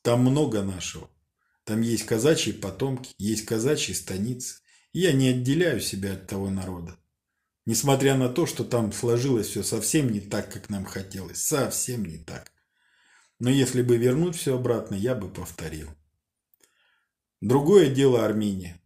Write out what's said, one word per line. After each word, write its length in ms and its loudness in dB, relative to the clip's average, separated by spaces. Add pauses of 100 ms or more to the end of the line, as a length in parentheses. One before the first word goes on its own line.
Там 200 2
много 420 2
нашего. 460 -8 (540)
Там 180 -2
есть 260 0
казачьи 460 2
потомки, 680 -6
есть 260 -2
казачьи 480 -2
станицы. 680 -6 (320)
И 80 -2
я 120 4
не 160 4
отделяю 500 2
себя 340 -4
от 120 -12
того 240 -6
народа. 480 -8 (680)
Несмотря 500 4
на 140 2
то, 160 0
что 180 -6
там 280 0
сложилось 560 0
всё 160 -6
совсем 480 0
не 80 -2
так, 320 -6
как 180 -14
нам 160 -6
хотелось. 560 -10
Совсем 640 -2
не 120 -10
так. 340 -16 (880)
Но 100 0
если 320 2
бы 160 4
вернуть 380 2
всё 200 -2
обратно, 400 -2
я 200 -2
бы 140 -8
повторил. 600 -12 (1500)
Другое 480 6
дело 340 4
Армения. 640 -2